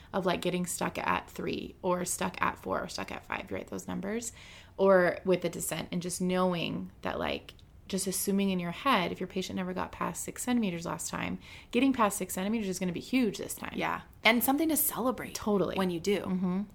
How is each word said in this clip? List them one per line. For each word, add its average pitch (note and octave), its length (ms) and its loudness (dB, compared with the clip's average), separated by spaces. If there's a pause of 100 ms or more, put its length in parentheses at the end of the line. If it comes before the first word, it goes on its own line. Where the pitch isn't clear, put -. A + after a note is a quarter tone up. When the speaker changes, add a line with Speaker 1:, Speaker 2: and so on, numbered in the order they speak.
(120)
Speaker 1:
of, F#3 140 0
like, E3+ 140 2
getting F3+ 260 0
stuck - 320 -2
at - 320 0
three - 520 -6
or F3+ 220 0
stuck F3+ 380 -2
at - 160 -4
four - 220 -4
or - 80 -6
stuck - 220 -8
at - 160 -10
five, - 240 -8
right? - 180 -6
Those F#3+ 200 -10
numbers. G3 440 -6 (440)
Or F#3+ 480 6
with F3+ 180 4
the F3 60 0
descent E3 440 -4
and F3+ 100 -2
just F3 180 -4
knowing F#3 680 0 (120)
that, - 160 -2
like, D2+ 360 -2 (340)
just F#3+ 180 -2
assuming G3 440 2
in F#3 100 0
your F3 100 -2
head, F#3 400 2
if F3 80 -6
your F#3 80 -4
patient F#3+ 300 -4
never F#3 160 -2
got F3+ 180 -2
past - 320 -4
six - 220 -8
centimeters F#3+ 420 0
last E3+ 240 -4
time, F3 300 -4 (320)
getting C4 200 6
past G#3+ 240 4
six - 180 -4
centimeters G3+ 340 0
is F#3 100 -2
gonna F3+ 140 0
be - 80 -4
huge B3 380 2
this - 160 -6
time. - 200 -8
Speaker 2:
Yeah. E3+ 280 -2 (200)
And A3+ 220 6
something D4 240 4
to D4+ 80 2
celebrate - 580 0
Speaker 1:
Totally. G3+ 420 2
Speaker 2:
when F#3+ 140 2
you E3+ 80 0
do. F#3 220 2
Speaker 1:
Mm-hmm. F#3 400 0 (140)